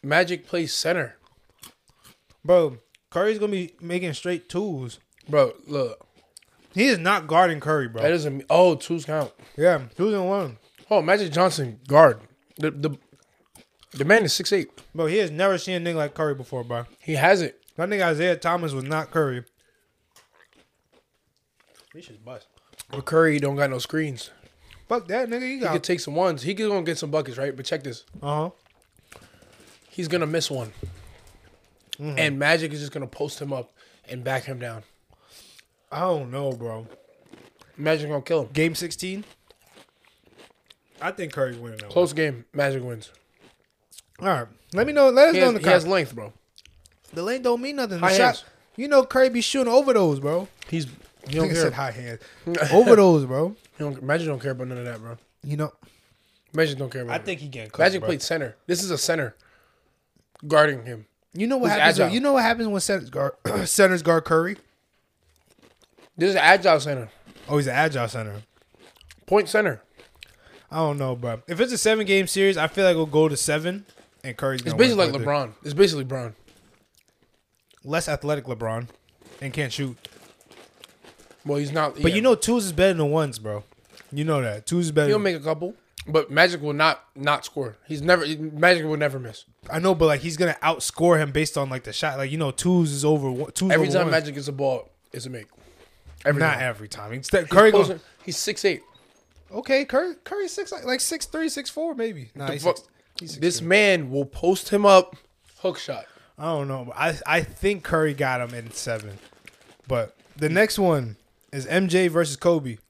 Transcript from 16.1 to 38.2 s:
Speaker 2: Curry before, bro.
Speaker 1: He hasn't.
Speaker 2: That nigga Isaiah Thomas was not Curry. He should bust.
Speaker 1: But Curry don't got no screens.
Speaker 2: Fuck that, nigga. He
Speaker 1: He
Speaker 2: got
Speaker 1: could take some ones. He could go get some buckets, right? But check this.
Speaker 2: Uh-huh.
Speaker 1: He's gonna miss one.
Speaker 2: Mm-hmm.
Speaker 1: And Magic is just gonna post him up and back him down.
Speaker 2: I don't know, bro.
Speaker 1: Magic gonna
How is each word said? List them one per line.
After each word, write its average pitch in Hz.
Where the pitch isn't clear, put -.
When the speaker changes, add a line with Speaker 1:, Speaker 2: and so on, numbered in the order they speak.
Speaker 2:
Curry 151
before, 127
bro. 117
Speaker 1:
He 156
hasn't. 170
Speaker 2:
That 175
nigga 202
Isaiah 170
Thomas 170
was 131
not 156
Curry. 135
He 160
should 107
bust. 120
Speaker 1:
But 139
Curry 160
don't 139
got 143
no 127
screens. 147
Speaker 2:
Fuck 233
that, 226
nigga. 240
He 254
Speaker 1:
He 269
Speaker 2:
got 185
Speaker 1:
could 160
take 180
some 147
ones. 165
He 165
could 214
go 202
get 160
some 147
buckets, 131
right? 135
But 135
check 147
this. 123
Speaker 2:
Uh-huh. 151
Speaker 1:
He's 175
gonna 170
miss 156
one. 120
Speaker 2:
Mm-hmm. 147
Speaker 1:
And 147
Magic 156
is 151
just 143
gonna 139
post -
him 139
up 127
and 127
back 131
him 131
down. 113
Speaker 2:
I 147
don't 156
know, 139
bro. 117
Speaker 1:
Magic 151
gonna 143